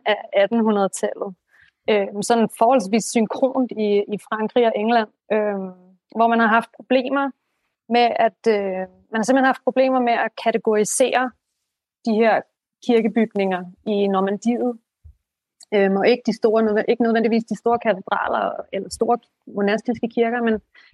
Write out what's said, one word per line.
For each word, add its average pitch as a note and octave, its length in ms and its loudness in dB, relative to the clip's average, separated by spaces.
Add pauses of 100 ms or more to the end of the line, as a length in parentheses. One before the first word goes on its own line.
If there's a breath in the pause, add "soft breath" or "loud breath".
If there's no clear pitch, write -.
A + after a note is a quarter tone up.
af G#3 100 2 (160)
attenhundredetallet. G3+ 1000 0 (560 soft breath)
Øh, G3+ 160 2 (160)
sådan A#3 260 2 (100)
forholdsvis A3+ 460 2
synkront B3+ 680 -2
i, G#3+ 160 -2 (260)
i F#3+ 40 -6 (100)
Frankrig A3 380 0
og A3 100 2
England, A3 320 0 (240)
øh, G#3 280 -2 (560)
hvor A3+ 100 4
man A#3 140 2
har A#3 60 4
haft A3 300 0
problemer C4+ 540 -2 (580)
med A#3+ 200 2 (180)
at, - 220 -4
øh, F#3+ 380 -2 (240)
man A3 80 -4
har A3 40 -2
simpelthen C4 300 2
haft - 120 -8
problemer C4 360 2
med A#3+ 120 0
at A3 180 -2 (140)
kategorisere A3 840 0 (760)
de A#3 80 0
her G#3+ 260 4 (460)
kirkebygninger A3 800 0 (220)
i G3+ 200 0
Normandiet. A3 720 -2 (960)
Øhm, G3 220 2
og G3 120 2
ikke A#3+ 180 2
de A3+ 100 0
store, A3+ 260 2
nødve-, G#3+ 260 0
ikke A#3 140 0
nødvendigvis A3+ 420 0
de G#3 140 -6
store A#3 200 0
katedraler G3+ 720 -4 (220)
eller F#3+ 180 -8
store A#3 280 -2 (280)
monastiske G#3 600 -2
kirker, A#3 340 -2
men, A3 180 0 (340 soft breath)